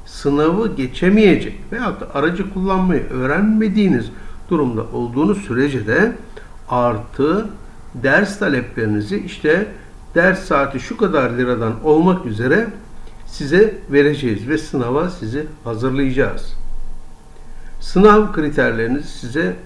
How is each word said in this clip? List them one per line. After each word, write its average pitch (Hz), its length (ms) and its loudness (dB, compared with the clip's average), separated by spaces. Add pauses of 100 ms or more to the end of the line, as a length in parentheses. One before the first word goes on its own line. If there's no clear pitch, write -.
sınavı 156 720 0
geçemeyecek 180 840 4 (120)
veyahut 226 280 -4
da - 140 -12
aracı 175 400 -2
kullanmayı 185 560 2
öğrenmediğiniz 185 1000 2 (400)
durumda 127 320 0 (100)
olduğunuz 123 460 0
sürece 123 480 -2
de 175 260 2 (560)
artı 123 760 0 (480)
ders 147 440 2
taleplerinizi 123 880 -2
işte 175 400 0 (480)
ders 180 300 4
saati 135 360 0
şu - 160 -10
kadar 156 340 2
liradan 120 420 0 (120)
olmak 165 420 4
üzere 131 400 2 (600)
size 175 480 2 (180)
vereceğiz 139 560 2
ve 156 100 0
sınava 143 520 -2
sizi 135 360 -6 (180)
hazırlayacağız. 127 920 0 (1300)
Sınav 208 520 6
kriterlerinizi 131 760 0
size 165 580 -4